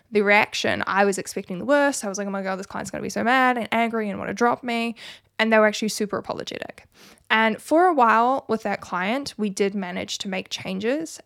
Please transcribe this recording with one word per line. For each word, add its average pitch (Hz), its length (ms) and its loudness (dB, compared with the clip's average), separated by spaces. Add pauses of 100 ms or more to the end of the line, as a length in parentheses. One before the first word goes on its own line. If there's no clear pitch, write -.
(120)
the 208 80 4
reaction, 202 680 2
I 196 200 2
was 196 100 2
expecting 190 440 -8
the - 40 -8
worst. 285 400 2
I 202 60 -6
was 196 80 -6
like, 202 80 -6
"Oh 202 40 -6
my 196 120 -4
God, 190 140 -4
this 190 100 -8
client's - 240 -10
gonna - 100 -8
be - 80 -6
so 202 160 -4
mad 254 320 2
and 220 160 -6
angry 226 380 -2
and 190 80 -6
wanna - 160 -6
drop 240 280 0
me." 233 340 -4 (420)
And 220 120 2
they 220 80 6
were 214 80 8
actually 214 220 0
super 202 300 -4
apologetic. - 680 -10 (460)
And 220 300 2
for 330 260 4
a 359 80 4
while 240 540 4
with 220 160 -2
that 202 180 -4
client, 214 560 -4
we 214 100 -2
did 196 260 0
manage 190 440 -8
to - 100 -10
make 190 220 -6
changes 226 760 -6